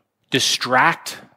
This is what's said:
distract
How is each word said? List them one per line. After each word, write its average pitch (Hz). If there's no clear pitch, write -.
distract 131